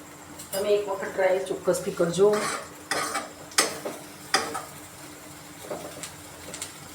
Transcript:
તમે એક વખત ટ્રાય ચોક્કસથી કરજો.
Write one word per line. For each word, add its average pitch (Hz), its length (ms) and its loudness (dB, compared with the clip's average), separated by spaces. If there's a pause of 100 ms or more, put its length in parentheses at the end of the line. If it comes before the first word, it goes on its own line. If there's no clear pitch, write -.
(520)
તમે 202 180 2
એક 202 200 6
વખત 190 240 -2
ટ્રાય 185 260 6
ચોક્કસથી - 520 2
કરજો. 180 440 8 (4000)